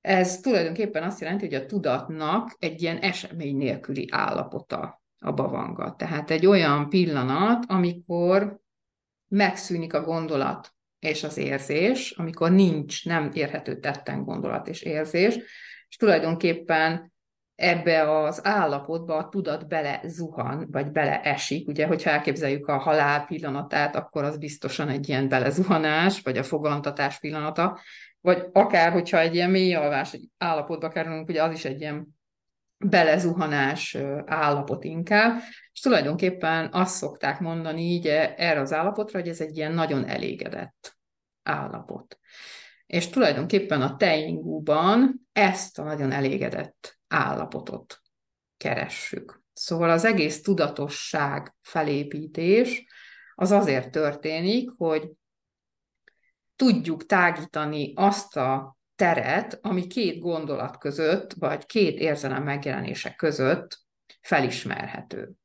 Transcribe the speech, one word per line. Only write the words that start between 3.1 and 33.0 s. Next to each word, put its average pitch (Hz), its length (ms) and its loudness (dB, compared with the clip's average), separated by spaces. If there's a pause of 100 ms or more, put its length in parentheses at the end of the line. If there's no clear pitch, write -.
nélküli 139 560 -4
állapota - 920 -4 (160)
a - 140 -6
bavanga. - 640 -4
Tehát 151 360 -6
egy 160 160 2
olyan 151 420 6
pillanat, 170 800 2
amikor 180 920 2 (680)
megszűnik 180 680 0
a 147 80 0
gondolat 156 720 -2 (240)
és 151 260 -4
az 151 120 -6
érzés, 147 760 0
amikor 165 400 0
nincs, 170 540 4
nem 160 280 0
érhető - 460 -4
tetten 101 460 -6
gondolat - 440 -6
és - 140 -10
érzés, 170 520 2 (540)
és - 80 -20
tulajdonképpen 165 1160 2 (420)
ebbe 165 540 4
az 156 340 0
állapotba 165 720 0
a 156 120 -4
tudat 156 400 -4
bele 151 360 -2
zuhan, 156 640 -6
vagy 143 200 -4
bele 147 300 2
esik. - 480 -2
Ugye, 151 180 0
hogyha 160 240 0
elképzeljük 147 560 0
a 143 100 0
halál 147 480 2
pillanatát, 147 720 -4
akkor 151 280 -4
az 151 140 -4
biztosan 147 500 -6
egy 139 200 -4
ilyen 135 200 2
belezuhanás, 156 920 2
vagy 127 160 -2
a 127 60 0
fogantatás 147 760 -2
pillanata, 156 640 -2 (400)
vagy 180 320 4
akár, 170 400 6
hogyha 175 260 2
egy 165 160 4
ilyen 175 160 4
mély 185 240 4
alvás 147 440 0 (200)
állapotba 160 500 -2
kerülünk, 160 400 -4
ugye 156 140 2
az 160 100 2
is 160 120 -10
egy 143 160 -6
ilyen 151 260 -8 (720)
belezuhanás, 165 1160 2